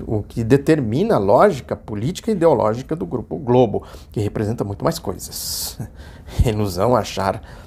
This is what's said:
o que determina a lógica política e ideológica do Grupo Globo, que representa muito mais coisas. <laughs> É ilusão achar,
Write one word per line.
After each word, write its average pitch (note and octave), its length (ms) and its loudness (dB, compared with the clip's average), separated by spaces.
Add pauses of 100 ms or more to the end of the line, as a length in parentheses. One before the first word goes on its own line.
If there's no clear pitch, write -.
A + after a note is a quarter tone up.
o G#2+ 160 -2
que - 220 -6
determina C#3 720 2
a - 20 2
lógica B2 580 4
política A#2 540 -6
e A3 40 2
ideológica C3 600 2
do D#3+ 120 -8
Grupo - 320 -8
Globo, A2+ 460 2 (260)
que - 100 -4
representa G#2+ 440 -2
muito G2+ 200 -8
mais - 140 0
coisas. - 800 -10
<laughs> - 100 -10 (560)
É B2 60 2
ilusão G#2 440 2
achar, G2 460 -2 (260)